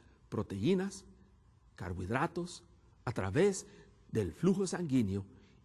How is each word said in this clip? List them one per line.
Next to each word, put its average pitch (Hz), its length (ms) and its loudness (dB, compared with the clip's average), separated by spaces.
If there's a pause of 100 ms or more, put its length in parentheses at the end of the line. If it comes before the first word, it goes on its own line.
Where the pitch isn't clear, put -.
(280)
proteínas, 151 760 0 (680)
carbohidratos, 113 880 -4 (420)
a 120 60 -4
través 127 560 0 (440)
del 95 200 0
flujo 190 340 2
sanguíneo, 127 580 0 (420)